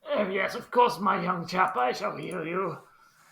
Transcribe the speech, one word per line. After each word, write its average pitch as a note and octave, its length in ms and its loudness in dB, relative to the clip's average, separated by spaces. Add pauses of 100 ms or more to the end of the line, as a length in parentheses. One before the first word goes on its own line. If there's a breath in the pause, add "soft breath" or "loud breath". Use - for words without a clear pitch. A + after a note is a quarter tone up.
Oh, A3 200 0
yes, F#3+ 260 -2
of - 160 -10
course, A#3+ 280 6
my F#3+ 240 0
young F3 240 -2
chap, F#3 300 2
I B3 160 0
shall G#3 240 -4
heal D#3+ 300 -6
you. E3+ 320 -4 (540 soft breath)